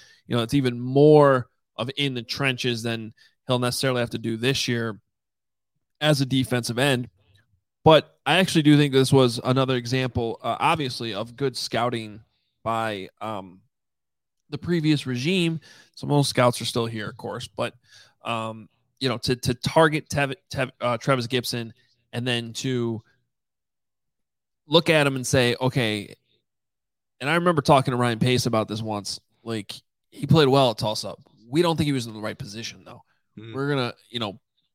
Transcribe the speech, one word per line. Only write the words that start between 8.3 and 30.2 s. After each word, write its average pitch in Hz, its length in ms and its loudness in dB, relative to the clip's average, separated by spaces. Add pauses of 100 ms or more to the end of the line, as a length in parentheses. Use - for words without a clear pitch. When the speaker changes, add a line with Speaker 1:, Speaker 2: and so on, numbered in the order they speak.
Speaker 1:
actually 170 240 2
do 147 120 8
think 147 160 4
this 131 220 4
was 123 280 4
another 131 360 0
example, 120 640 -4
uh, 117 160 -4
obviously, 135 540 -2
of 117 240 -8
good 135 180 -4
scouting 113 640 -4 (420)
by, 110 460 -4 (140)
um, 98 400 -10 (880)
the 147 80 -10
previous 156 480 0
regime. 160 560 -2 (340)
Some 135 160 -8
of 143 60 4
those 139 100 4
scouts 123 320 2
are 117 60 -8
still 117 220 -4
here, 113 220 -8
of 127 60 -12
course, 117 320 -10
but, 120 260 -8 (520)
um, 113 420 -8 (320)
you 131 80 0
know, 117 120 0
to, 127 180 -2
to 127 160 -4
target 156 560 -4
Tev-, 139 260 -4 (160)
Tev-, 131 200 -6 (100)
uh, 120 160 -4
Travis 123 300 -2
Gibson 120 460 -6 (380)
and 120 160 -6
then 117 260 -4
to 120 480 -4 (1700)
look 165 220 4
at 151 160 4
him 139 100 0
and 127 100 -6
say, 120 360 2
"Okay." 113 540 -2 (1080)
And 135 80 -2
I 160 60 2
remember 175 260 2
talking 139 300 4
to 123 60 0
Ryan 120 200 0
Pace 123 300 2
about 110 200 0
this 110 140 -8
once. 104 380 -8 (240)
Like, 113 300 -8 (360)
he - 160 -10